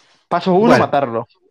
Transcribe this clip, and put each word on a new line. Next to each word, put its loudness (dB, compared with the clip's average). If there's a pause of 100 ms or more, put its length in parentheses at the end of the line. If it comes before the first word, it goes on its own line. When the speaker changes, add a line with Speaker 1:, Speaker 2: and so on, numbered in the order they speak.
(280)
Speaker 1:
paso -2
uno, 2
Speaker 2:
Bueno. 4
Speaker 1:
matarlo. -4 (240)